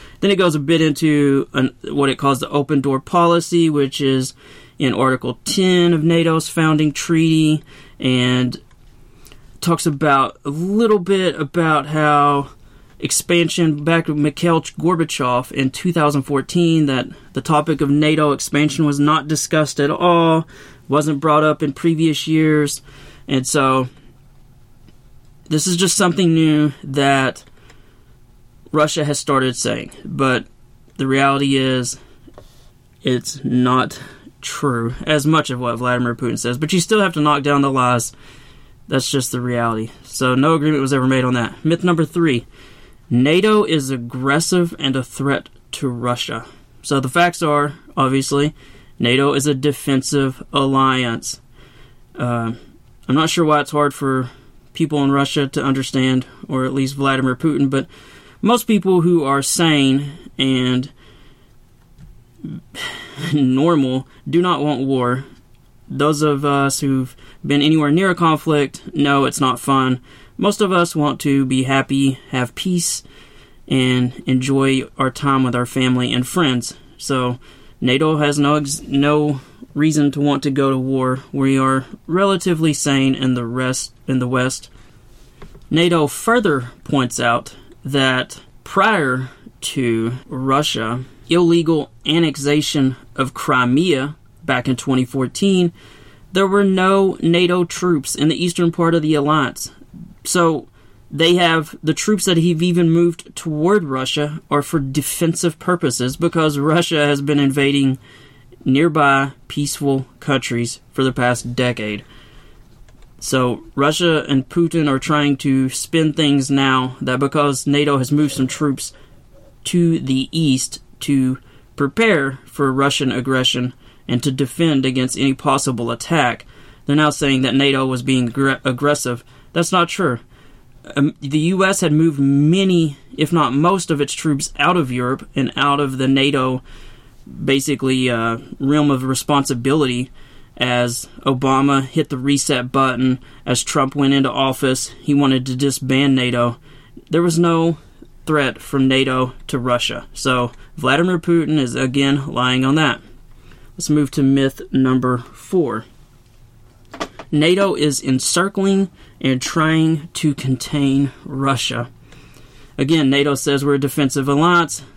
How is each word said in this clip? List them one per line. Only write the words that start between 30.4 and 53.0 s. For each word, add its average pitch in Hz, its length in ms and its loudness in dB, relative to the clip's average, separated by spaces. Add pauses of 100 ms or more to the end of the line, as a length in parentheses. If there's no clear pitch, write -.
the 135 100 -2
reality 139 480 2
is 131 440 -2 (1000)
it's 127 440 -4
not 127 560 0 (400)
true, 120 520 -4 (120)
as 147 200 0
much 156 240 2
of 123 100 -6
what 120 180 -4
Vladimir 123 380 -2
Putin 117 240 -4
says, 123 180 -4
but 151 160 -4
you 175 80 2
still 214 200 2
have 185 120 0
to 151 80 -2
knock 147 220 2
down 143 180 2
the 135 100 0
lies. 123 400 0 (760)
That's - 220 -2
just 131 220 -2
the 123 100 -6
reality. 113 500 -4 (120)
So 127 320 -2
no 151 200 2
agreement 147 260 0
was 135 120 0
ever 131 140 2
made 131 160 2
on 127 120 0
that. 117 280 -4
Myth 165 220 0
number 170 180 2
three, 151 420 0 (640)
nato 180 540 4
is 143 260 0
aggressive 139 880 -2
and 135 180 -2
a 127 80 -2
threat - 440 -4 (260)
to 139 140 -6
Russia. 120 580 -6 (360)
So 143 180 0
the 131 80 -2
facts 175 340 0
are, 147 320 0 (220)
obviously, 139 580 0 (460)
nato 131 340 2
is 139 140 0
a 147 60 2
defensive 135 960 -2
alliance. 131 880 0 (760)
Uh, 117 380 -4 (540)